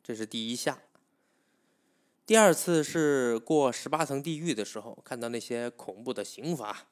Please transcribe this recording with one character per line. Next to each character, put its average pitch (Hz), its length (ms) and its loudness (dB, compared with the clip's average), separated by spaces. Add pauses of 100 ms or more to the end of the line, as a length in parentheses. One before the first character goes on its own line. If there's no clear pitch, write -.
这 120 140 -8
是 110 100 -6
第 113 260 -6
一 123 40 -2
下。 131 260 -4 (1400)
第 220 100 4
二 208 180 10
次 160 300 2
是 139 540 2
过 139 340 2
十 - 180 -10
八 151 160 0
层 139 180 -4
地 156 160 -4
狱 165 140 -2
的 107 120 -2
时 - 140 -12
候， 110 240 -16
看 127 160 -10
到 117 100 -6
那 120 100 -4
些 120 320 -4
恐 104 320 -16
怖 127 100 -4
的 104 100 -6
刑 156 320 -6
罚 104 360 -10